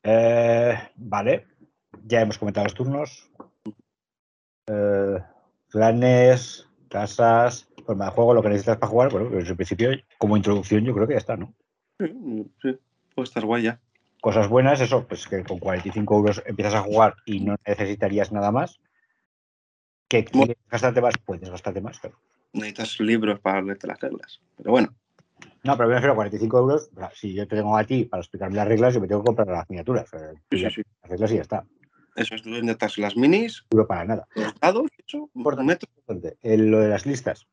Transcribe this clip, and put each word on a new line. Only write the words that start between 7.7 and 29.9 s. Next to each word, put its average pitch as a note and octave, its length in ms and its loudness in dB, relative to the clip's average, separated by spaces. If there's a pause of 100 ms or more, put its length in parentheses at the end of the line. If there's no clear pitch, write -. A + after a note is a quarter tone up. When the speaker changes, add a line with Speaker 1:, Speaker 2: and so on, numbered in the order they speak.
Speaker 1:
forma G2 220 -4
de F#2+ 60 -4
juego, A#2 220 4
lo A2+ 80 4
que G#2+ 60 0
necesitas G#2 300 0
para G#2 120 -2
jugar, A#2+ 200 4
bueno, G#2+ 200 -4
pues F#2 180 -4
en F2+ 80 -6
principio, F#2+ 340 -2 (280)
como G#2 180 2
introducción, G2+ 480 0
yo B2 100 -2
creo G#2 120 0
que C#3+ 80 -2
ya A2+ 40 0
está, A2+ 180 -4
¿no? F2+ 180 -14 (440)
Speaker 2:
Sí, G3 80 -4 (560)
sí, C3 160 -4 (360)
puede C3 120 -6
estar A#2 180 -8
guay A#2 200 -2
ya. A#2 160 -2 (400)
Speaker 1:
Cosas G#2+ 280 2
buenas, C3 320 4
eso, B2 260 0
pues - 220 -12
que F#2 160 -6
con F#2 140 -8
cuarenta F#2 300 -4
y F#2+ 40 -8
cinco G#2 240 0
euros G#2 300 2
empiezas G2+ 280 -4
a G#2 80 2
jugar G#2 320 4 (120)
y G2+ 140 -4
no G2+ 160 -2 (100)
necesitarías G2+ 680 -2
nada G#2 180 0
más. C3 300 -4 (1300)
¿Que A#2 140 2 (100)
Speaker 2:
Bueno. C3+ 220 6
Speaker 1:
quieres - 160 -14
gastarte B2 300 0
más? A#2+ 140 2 (100)
Puedes F#2 260 -10
gastarte F#2 300 -8
más, - 200 -14
claro. - 180 -16 (340)
Speaker 2:
Necesitas G#2+ 480 -8
libros A2 400 0
para F#2+ 220 -2
leerte G2 240 -8
las - 140 -12
reglas, - 400 -12 (160)
pero - 140 -8
bueno. A#2 240 2 (680)
Speaker 1:
No, C#3 120 2
pero A#2+ 120 2
me A#2+ 60 4
refiero B2+ 180 2
a A2+ 40 2
cuarenta G#2+ 200 -4
y F#2 40 -8
cinco A2+ 180 2
euros, C#3+ 360 2
o F#2 40 -20
sea, F#2 160 -12
si G2 200 -10
yo G2+ 120 -6
te G#2+ 100 -6
tengo G#2+ 200 2
a G#2+ 80 2
ti B2+ 200 0
para - 180 -6
explicarme F2+ 340 -8
las G#2 120 0
reglas, A#2 260 4
yo A#2 60 0
me F#2+ 80 -6
tengo G#2 140 0
que G#2+ 40 0
comprar A2+ 220 2
las F2 200 -6
miniaturas, F#2+ 440 -6